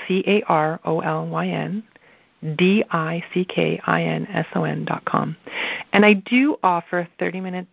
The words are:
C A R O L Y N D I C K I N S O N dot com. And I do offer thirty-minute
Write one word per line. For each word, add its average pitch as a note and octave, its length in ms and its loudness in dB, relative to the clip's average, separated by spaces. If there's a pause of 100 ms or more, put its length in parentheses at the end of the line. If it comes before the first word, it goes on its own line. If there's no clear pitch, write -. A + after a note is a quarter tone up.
C F#3+ 200 0
A G3+ 160 2
R D#3 420 0
O E3 160 0
L D#3+ 260 -4
Y E3 220 -4
N E3 340 -4 (720)
D F#3 340 4
I E3 420 -2
C F3+ 140 0
K E3 400 0
I E3+ 160 2
N D#3+ 240 -2
S E3 280 -4
O E3+ 100 0
N D#3 200 -4
dot - 220 -4
com. - 280 -2 (600)
And G3+ 100 8
I G#3 80 8
do B3 500 2
offer F3 460 0 (100)
thirty-minute F3+ 540 -4